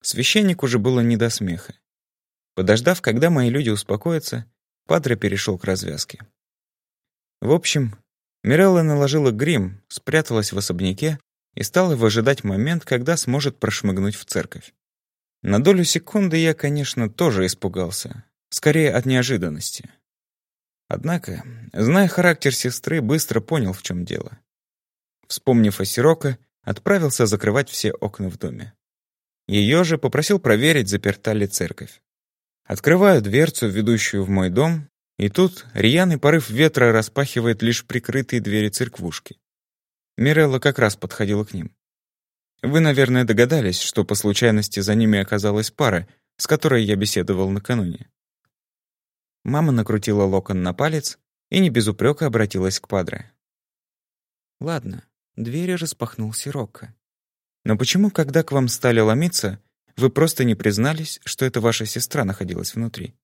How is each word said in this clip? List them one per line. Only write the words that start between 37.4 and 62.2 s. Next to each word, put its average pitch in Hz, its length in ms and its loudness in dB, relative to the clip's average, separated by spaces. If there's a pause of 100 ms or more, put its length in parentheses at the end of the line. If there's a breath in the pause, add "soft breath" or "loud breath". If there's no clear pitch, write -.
лишь 117 240 -2
прикрытые 123 560 -4
двери 104 280 0
церквушки. - 680 -8 (800)
Мирелла 143 420 4
как 143 200 2
раз 107 160 4
подходила 104 480 -2
к - 100 -10
ним. 82 220 -10 (880)
Вы, 139 160 4
наверное, 131 440 4
догадались, 117 560 2
что - 240 -2
по 104 120 -2
случайности 107 640 0
за 104 160 0
ними 110 240 4
оказалась 104 500 -2
пара, 98 380 -2 (300 soft breath)
с - 100 -8
которой 139 360 2
я 101 120 2
беседовал 95 560 -2
накануне. 101 580 -4 (1300)
Мама 147 280 0
накрутила 107 520 0
локон 95 400 0
на 90 100 -4
палец 151 460 -4 (320)
и 185 80 2
не 185 100 4
без 113 180 2
упрека 123 380 0
обратилась 104 540 -2
к - 80 -16
падре. - 440 -6 (1300)
«Ладно, 120 440 -8 (320)
двери 151 380 -6
распахнул 117 600 -8
Сирокко. 135 600 -10 (720)
Но 110 120 2
почему, 190 340 2
когда 156 320 0
к - 80 -6
вам 135 160 2
стали 117 320 2
ломиться, 110 600 0 (380)
вы 127 120 4
просто 151 340 0
не 113 120 2
признались, 139 720 -2
что - 200 -4
это 123 160 -2
ваша 113 240 0
сестра 120 400 -4